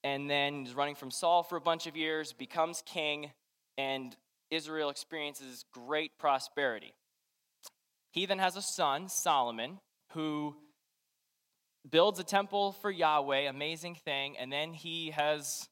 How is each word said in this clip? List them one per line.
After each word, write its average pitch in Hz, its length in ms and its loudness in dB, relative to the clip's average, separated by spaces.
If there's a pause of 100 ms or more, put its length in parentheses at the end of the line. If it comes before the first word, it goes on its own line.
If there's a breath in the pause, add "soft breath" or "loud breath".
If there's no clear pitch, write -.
and 139 240 -2
then 143 380 2
he's 123 80 -12
running 143 200 0
from 131 160 -10
Saul 170 320 4
for 170 140 -4
a 151 60 -4
bunch 165 240 2
of 156 100 -10
years, 156 380 -2
becomes 160 500 -2
king, 147 480 -4 (460)
and 135 360 -2 (360)
Israel 156 400 -2
experiences 139 840 -8
great 147 460 -4
prosperity. 135 760 2 (1200)
He 185 160 0
then 190 120 2
has 185 180 2
a 196 60 -6
son, 160 460 0
Solomon, 135 720 2 (320)
who 151 440 -2 (1300)
builds 180 300 6
a 185 60 -6
temple 196 480 0
for 202 180 -4
Yahweh, 147 520 2
amazing 156 520 -4
thing, 143 440 -4
and 127 120 -8
then 151 220 -4
he 165 380 -8
has 151 600 0